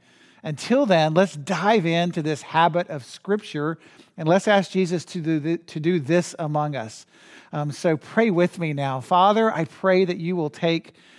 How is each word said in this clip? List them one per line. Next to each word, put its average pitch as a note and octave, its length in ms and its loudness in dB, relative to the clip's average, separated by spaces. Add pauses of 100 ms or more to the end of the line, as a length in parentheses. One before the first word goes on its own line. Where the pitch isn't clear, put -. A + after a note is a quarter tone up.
(420)
Until A3 420 0
then, D#3+ 300 4
let's F#3+ 200 2
dive F3 520 0
into E3+ 360 0
this D3+ 200 -4
habit E3 480 2
of C#3+ 120 -10
Scripture, D#3+ 760 -6 (360)
and D#3 140 -2
let's F#3 180 4
ask G3+ 240 4
Jesus F3+ 360 -2
to F3 160 -8
do D#3 180 0
th-, E3 280 -4
to - 120 -8
do F3 180 0
this E3 400 0
among D3+ 380 -4
us. G#2+ 300 -12 (440)
Um, D3+ 220 -6
so D#3+ 240 0
pray A3+ 320 -2
with F3 300 0
me D#3+ 160 -4
now. C#3 260 -4
Father, G3+ 500 4
I E3 140 -2
pray F#3+ 400 2
that F3 140 -4
you F3 180 -4
will D#3 140 -4
take E3 420 -2 (260)